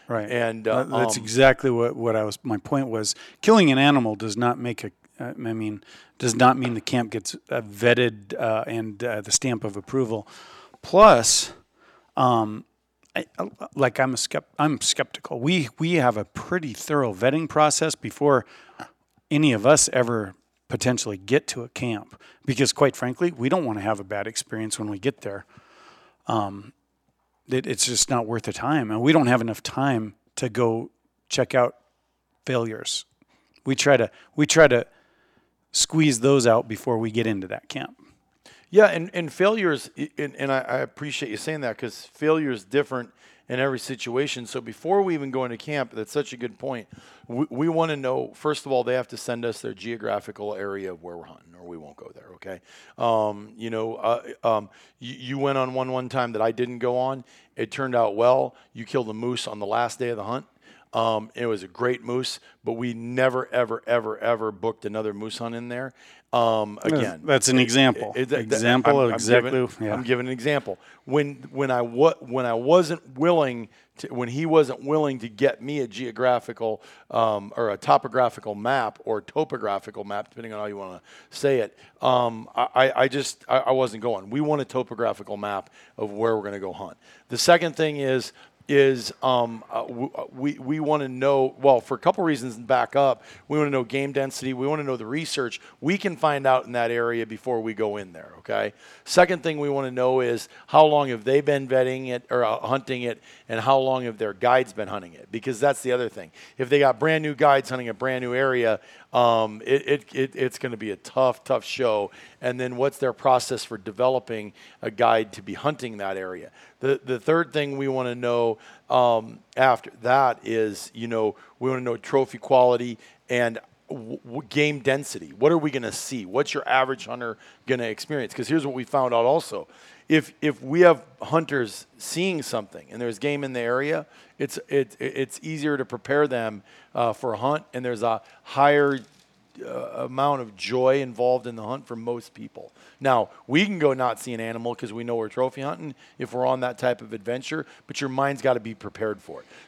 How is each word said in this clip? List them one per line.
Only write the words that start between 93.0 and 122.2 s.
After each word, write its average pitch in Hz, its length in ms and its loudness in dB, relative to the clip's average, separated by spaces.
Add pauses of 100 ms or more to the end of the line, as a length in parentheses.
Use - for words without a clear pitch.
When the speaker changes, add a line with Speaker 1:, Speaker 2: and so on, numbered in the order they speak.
Speaker 2:
we 147 80 -2
wanna 147 140 2
know 131 120 0
game 135 300 -4
density, 135 400 -4
we 127 120 -4
wanna 151 180 -2
know 135 120 -4
the 113 100 -10
research 135 540 -6 (220)
we 175 160 0
can 190 180 -4
find 139 320 0
out 127 180 4
in 117 60 -14
that 120 180 0
area 117 360 -2
before 110 340 -6
we 113 140 -4
go 104 240 -2
in 95 160 -12
there, 80 240 -20
okay? 107 340 -4 (320)
Second 180 400 4
thing 156 160 -4
we 147 80 -4
wanna 139 240 -4
know 127 300 2
is 120 260 -2 (200)
how 156 180 8
long 147 240 4
have 110 160 -6
they 139 160 4
been 139 260 0
vetting 131 420 0
it 123 200 -6
or, 123 160 2
uh, 110 140 0
hunting 127 420 -4
it, 120 200 -6 (280)
and 113 100 -4
how 131 180 4
long 131 280 0
have 113 120 -6
their 107 140 -4
guides 123 400 2
been 104 160 -8
hunting 92 280 -10
it? - 160 -20
Because 113 280 -6
that's 139 220 2
the 127 100 -4
other 123 160 0
thing. 90 240 -14 (260)
If 127 120 -4
they 143 100 4
got 131 180 4
brand 156 260 0
new 151 120 -4
guides 139 360 4
hunting 127 180 -6
a 110 40 -6
brand 127 280 -4
new 123 120 -6
area, 123 460 2 (320)
um, 113 540 2
it, 135 240 0
it, 143 160 0 (100)
it, 135 200 -4
it's 131 220 -4
gonna 120 200 -8
be 107 140 -8
a 95 40 -8
tough, - 480 0
tough 120 220 -2
show. 107 460 0 (280)
And 123 180 -4
then 127 200 -6
what's 139 220 0
their 131 120 0
process 127 540 0
for 113 120 -12
developing 110 760 -2 (280)
a 117 80 -6
guide 113 440 2
to - 80 -18
be 98 140 -10
hunting 127 420 -6
that 98 180 -6
area? 92 360 -10 (280)
The, 135 240 0
the 127 160 -4
third 160 320 0
thing 143 260 -4
we 139 120 -2
wanna 127 260 -4
know, 120 420 0 (320)
um, 117 500 2 (180)
after 127 340 4 (100)
that 127 440 2
is, 110 480 -2
you 117 160 -8
know, 110 260 0 (240)
we 127 100 -2
wanna 131 120 -2
know 120 160 -4
trophy 127 400 0